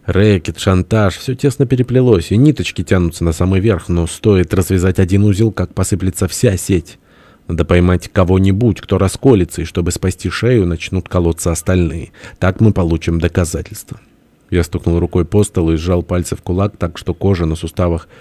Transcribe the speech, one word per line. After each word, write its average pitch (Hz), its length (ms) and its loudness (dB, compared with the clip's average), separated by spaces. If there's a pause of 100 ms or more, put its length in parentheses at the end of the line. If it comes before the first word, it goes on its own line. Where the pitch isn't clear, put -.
Рэкет, 95 520 2
шантаж, 95 600 0
всё 131 160 -6
тесно 135 320 0
переплелось, 123 680 2
и 101 60 2
ниточки - 440 2
тянутся 87 400 0
на 85 100 0
самый 92 280 0
верх, 98 300 0
но 85 160 0
стоит 95 480 0
развязать 92 440 2
один 95 240 2
узел, 104 300 2
как - 220 -6
посыплется 92 540 -2
вся 107 280 0
сеть. - 420 -2 (480)
Надо 80 200 -2
поймать 90 440 2
кого-нибудь, 95 680 2
кто - 160 -2
расколется, 98 640 2
и 82 60 -6
чтобы 87 240 -2
спасти 90 400 -4
шею, 117 360 0
начнут 87 440 -4
колоться 85 420 0
остальные. 85 580 -2 (280)
Так 95 220 0
мы 107 120 4
получим 85 480 0
доказательства. - 800 -4 (520)
Я 87 120 2
стукнул 85 360 -2
рукой 85 240 0
по 101 200 2
столу 82 280 0
и 80 40 0
сжал 87 260 -2
пальцы 87 340 -4
в - 60 -14
кулак, 95 340 -4
так 82 220 -6
что 90 160 -6
кожа 87 320 0
на 80 100 -2
суставах 85 500 -2 (140)